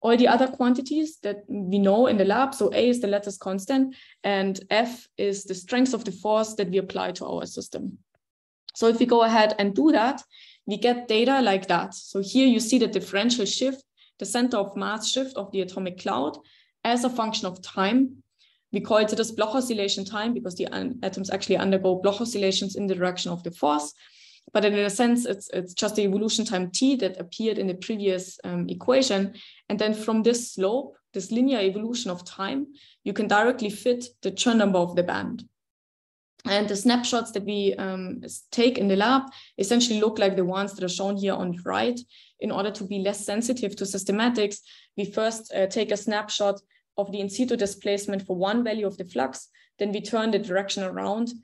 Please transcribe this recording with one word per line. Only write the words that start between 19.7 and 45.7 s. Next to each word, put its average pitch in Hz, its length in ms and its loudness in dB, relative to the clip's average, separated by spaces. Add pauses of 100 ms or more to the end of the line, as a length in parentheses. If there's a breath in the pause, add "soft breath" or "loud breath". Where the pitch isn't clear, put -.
time 214 300 -4
because 185 220 -6
the 180 120 -4 (360)
atoms 190 260 -6
actually 190 280 0
undergo 190 440 2
Bloch 202 180 2
oscillations 202 560 -2
in 202 120 -4
the 190 80 0
direction 180 360 -2
of 175 120 -8
the 170 80 -8
force. 147 420 0 (580 soft breath)
But 208 140 2
in 208 80 4
a 202 160 2
sense, 240 380 2
it's, 196 240 -6
it's 180 240 -6
just 208 200 0
the 208 80 2
evolution 202 400 0
time 185 280 -2
t 269 240 2
that 190 260 -2
appeared 208 380 -4
in 196 80 -2
the 180 80 -2
previous, 185 680 -4
um, 175 260 -4
equation. 196 680 2 (340 loud breath)
And 208 80 -2
then 214 160 0
from 220 300 0
this 240 300 0
slope, 220 420 -2 (180)
this 185 180 -8
linear 247 280 2
evolution 208 500 -2
of 180 160 -8
time, 269 420 -6 (360 loud breath)
you 196 100 -4
can 208 140 -2
directly 214 420 2
fit 247 360 -2 (180)
the 190 80 -2
Chern 233 260 2
number 196 220 4
of 175 160 0
the 175 80 4
band. - 400 -4 (1040)
And 202 220 2
the 202 80 -2
snapshots 240 560 2
that 196 140 -6
we, 202 300 0
um, 185 480 -6
s-, - 280 -16
take 247 260 4
in 202 120 2
the 190 80 4
lab 247 240 4 (360 loud breath)
essentially 220 440 2
look 220 180 2
like 196 160 4
the 185 80 2
ones 190 300 -2
that 190 100 -8
are 180 60 -2
shown 196 260 -2
here 196 180 0
on 180 180 -2
the 175 120 -8
right. 214 340 0 (440 soft breath)
In 226 100 -4
order 185 200 -2
to - 120 -10
be 196 160 -4
less 202 260 -2
sensitive 220 520 -2
to 202 80 -4
systematics, 208 720 0 (400 loud breath)
we 208 80 -4
first, 220 480 -4
uh, 190 140 0
take 208 240 -2